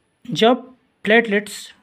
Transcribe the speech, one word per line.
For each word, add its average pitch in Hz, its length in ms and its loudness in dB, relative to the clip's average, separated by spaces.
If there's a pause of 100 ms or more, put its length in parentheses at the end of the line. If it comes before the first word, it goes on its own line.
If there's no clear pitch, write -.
(320)
जब 226 240 2 (480)
प्लेटलेट्स 208 800 -2